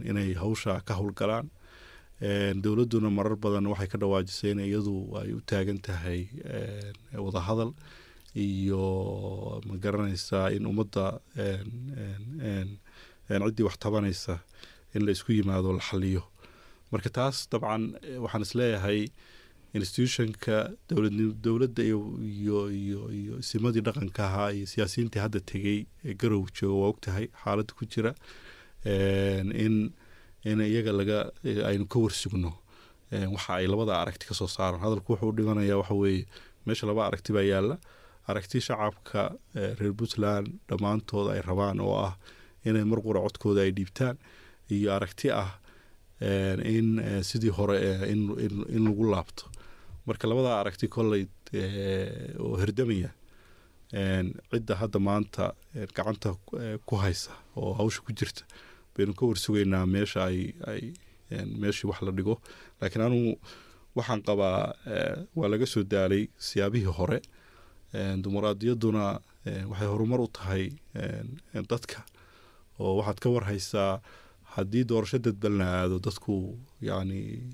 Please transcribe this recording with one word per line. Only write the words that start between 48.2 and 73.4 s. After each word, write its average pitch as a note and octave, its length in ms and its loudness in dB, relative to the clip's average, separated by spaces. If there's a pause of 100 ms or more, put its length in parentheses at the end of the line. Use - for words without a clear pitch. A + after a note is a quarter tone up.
in, G2+ 140 0 (160)
in A2+ 160 4
lagu G#2+ 260 4
laabto. - 320 -2 (600)
Marka A2+ 220 -2
labada A#2+ 320 4
aragti G2+ 280 -2
kolley, G#2+ 400 2 (240)
eh, G2 880 -2
oo A#2 200 -2
hirdamaya, G2+ 520 2 (800)
een, F#2+ 400 0 (200)
cidda A2 240 0
hadda G#2 240 0
maanta, G2+ 540 0 (220)
eh, G#2 200 -8
gacanta, G#2+ 400 -2 (240)
eh, A2 260 -6
ku - 100 -2
haysa F#2+ 360 0 (240)
oo F#2+ 180 -4
hawsha G#2 280 0
ku - 120 -8
jirta, - 300 -6 (520)
baynu G2+ 180 2
ka B2+ 120 -2
warsugaynaa G2 600 4
meesha G2 400 2
ay, F#2 280 -2 (140)
ay, A2+ 260 -8 (380)
een, G#2 280 -6
meeshii G#2 300 0
wax G2 120 -4
la G2 100 -2
dhigo. F#2+ 280 0 (400)
Laakiin G#2 240 0
anigu A#2+ 320 4 (600)
waxaan A#2 280 0
qabaa, G2+ 520 2 (100)
eh, B2 400 -2 (100)
waa D#3+ 140 0
laga G#2+ 160 2
soo G#2+ 180 2
daalay G2 540 2
siyaabihii G2+ 600 0
hore. F2+ 220 2 (760)
Een, F#2+ 300 -2
dimuqraadiyadduna, G#2 960 2 (260)
eh, G2+ 240 -4
waxay G#2 180 -2
horumar A2 320 2
u A#2+ 80 2
tahay, F#2+ 440 -2 (220)
een, A2 460 -6 (140)
een, G2+ 140 -4
dadka. - 360 -4 (760)
Oo F#2+ 180 0
waxaad G#2 220 -2
ka B2 100 2
war A#2+ 160 2